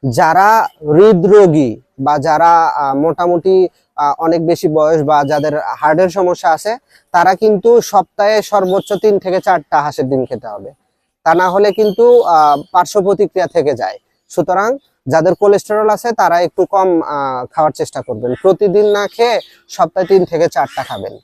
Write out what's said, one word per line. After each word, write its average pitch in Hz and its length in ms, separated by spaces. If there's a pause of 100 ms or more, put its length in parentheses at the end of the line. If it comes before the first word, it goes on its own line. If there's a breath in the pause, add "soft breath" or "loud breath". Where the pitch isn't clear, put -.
(100)
যারা 180 580 (260)
হৃদরোগী 180 840 (200)
বা 147 180
যারা, 165 500
আহ, 139 260
মোটামুটি, 175 760 (280)
আহ, 143 220
অনেক 165 280
বেশি 170 220
বয়স 156 340
বা 147 220
যাদের 147 340
হার্টের 156 500
সমস্যা 180 420
আছে 208 260 (360 soft breath)
তারা 180 220
কিন্তু 214 460
সপ্তাহে 208 640
সর্বোচ্চ 190 500
তিন 202 260
থেকে 185 220
চারটা 165 420
হাঁসের 143 280
ডিম 131 140
খেতে 120 240
হবে, 101 220 (540)
তা 165 100
না 180 160
হলে 202 220
কিন্তু, 226 500
আহ, 151 400 (100)
পার্শ্ব 208 300
প্রতিক্রিয়া 190 440
থেকে 147 280
যায়। 104 240 (300)
সুতরাং 190 480 (300)
যাদের 160 280
কোলেস্টেরল 208 560
আছে 220 220
তারা 175 280
একটু 180 240
কম, 185 380
আহ, 135 440
খাওয়ার 156 260
চেষ্টা 139 300
করবেন, 123 400
প্রতিদিন 196 440
না 202 200
খেয়ে 226 340 (280 soft breath)
সপ্তাহে 180 380
তিন 190 180
থেকে 165 240
চারটা 139 340
খাবেন। 104 420